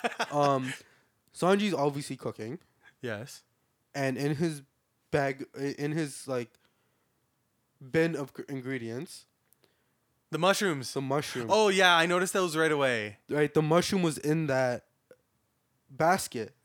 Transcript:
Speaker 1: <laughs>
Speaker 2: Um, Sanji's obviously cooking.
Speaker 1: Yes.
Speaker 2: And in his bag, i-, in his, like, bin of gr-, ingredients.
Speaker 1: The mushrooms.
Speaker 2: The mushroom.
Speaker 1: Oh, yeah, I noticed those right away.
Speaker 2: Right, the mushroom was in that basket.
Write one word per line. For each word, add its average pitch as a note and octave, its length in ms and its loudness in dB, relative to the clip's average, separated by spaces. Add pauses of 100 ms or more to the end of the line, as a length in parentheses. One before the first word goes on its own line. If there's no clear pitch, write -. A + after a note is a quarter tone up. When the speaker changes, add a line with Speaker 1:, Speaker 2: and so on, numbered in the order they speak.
(120)
Speaker 1:
<laughs> - 200 -6
Speaker 2:
Um, C#3 420 2 (600)
Sanji's G3+ 400 2
obviously C#3+ 440 -2
cooking. A#2 400 -8 (440)
Speaker 1:
Yes. A#2 420 -10 (500)
Speaker 2:
And C3+ 240 -2
in C#3+ 180 0
his D3 280 -4 (480)
bag, C#3 340 -2 (120)
i-, C#3 200 -4
in D3 140 -4
his, D3+ 360 -6
like, B2 220 -4 (1400)
bin E3 240 2
of C#3 180 -8
gr-, - 160 -12
ingredients. B2+ 760 -8 (1040)
Speaker 1:
The D3+ 80 -4
mushrooms. F3+ 540 0
Speaker 2:
The C#3 80 -4
mushroom. C3+ 480 -4
Speaker 1:
Oh, G#3+ 200 6
yeah, F#3 260 6
I E3 100 6
noticed F3+ 280 0
those F3+ 240 0
right D#3+ 140 4
away. A#2+ 460 0 (120)
Speaker 2:
Right, D3 240 2
the D#3 80 4
mushroom F3 400 2
was E3 160 0
in D#3 300 0
that C3 380 0 (1040)
basket. D3 640 0 (120)